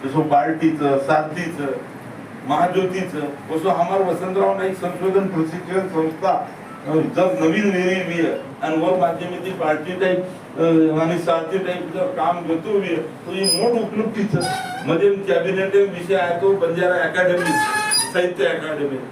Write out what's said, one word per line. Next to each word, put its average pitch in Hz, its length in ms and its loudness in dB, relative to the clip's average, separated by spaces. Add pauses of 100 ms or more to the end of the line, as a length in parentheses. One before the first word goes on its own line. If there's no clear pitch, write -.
जसं 139 160 0
बार्टीचं, 151 800 2
सारथीचं, 156 640 -2 (800)
महाज्योतीचं, 180 720 0 (360)
असं 160 140 0
हमार 180 320 2
वसंतराव 190 560 2
नाईक 190 240 -2
संशोधन 180 460 0
प्रशिक्षण 170 600 -2
संस्था, 160 600 0 (400)
अ, 147 40 -4
जर 160 480 2
नवीन 190 300 2
वेरी 185 340 0
बी 165 240 0
आहे - 120 -2 (220)
आणि 160 160 0
वर 180 200 2
माध्यमातील 175 560 -2
बार्टी 151 380 -2
टाईप, 185 280 2 (380)
अ, 160 40 0 (420)
आणि 170 160 0
सारथी 165 380 0
टाईप 175 360 -4
जर 139 140 -2
काम 170 400 0
घेतो 202 320 0
बी 190 60 -2
आहे, 165 100 -2
तर - 360 -8
ही 190 300 0
मोठ 233 200 2
उपलब्धीचं. 214 600 -2 (440)
म्हणजे 196 300 4
कॅबिनेट 190 600 0
विषय 190 400 2
आहे 170 260 0
तो 196 140 4
बंजारा 175 400 2
अकॅडमी, 180 560 2 (640)
साहित्य 180 320 0
अकॅडमी. 151 520 -2 (140)